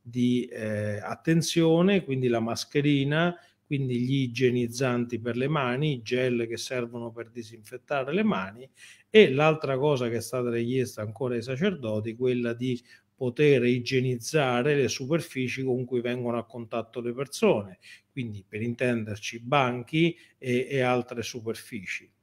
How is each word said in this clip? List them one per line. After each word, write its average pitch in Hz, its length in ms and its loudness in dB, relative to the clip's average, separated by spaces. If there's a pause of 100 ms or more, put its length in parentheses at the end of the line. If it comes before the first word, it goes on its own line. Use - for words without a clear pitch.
di, 123 500 0
eh, 104 480 -4
attenzione, 165 1040 4
quindi 131 240 0
la 117 140 2
mascherina, 147 920 2 (320)
quindi 131 360 -2
gli 135 220 2
igienizzanti 120 1000 0
per 117 160 -4
le 131 100 0
mani, 143 460 0
i 120 80 -6
gel 123 440 0
che 113 120 -8
servono 117 560 -8
per 110 160 -14
disinfettare 123 840 -8
le 208 100 0
mani, 113 460 -4 (400)
e 196 220 8
l'altra 143 460 2
cosa 131 320 2
che 117 80 -2
è 107 40 -2
stata 123 280 -2
richiesta 117 520 -2
ancora 120 340 -4
ai 117 60 -2
sacerdoti, 120 760 -2
quella 123 360 0
di 123 260 -2 (360)
poter 131 480 4
igienizzare 127 1120 2
le 127 140 2
superfici 131 760 -4
con 127 220 0
cui 123 160 -2
vengono 120 360 -4
a 117 80 -6
contatto 117 540 -8
le 120 140 -6
persone, 131 640 0 (340)
quindi 110 340 -8
per 107 160 -8
intenderci 117 760 -4
banchi 131 800 0 (200)
e, 127 320 -2
e 139 120 0
altre 123 400 0
superfici. 110 920 -10 (100)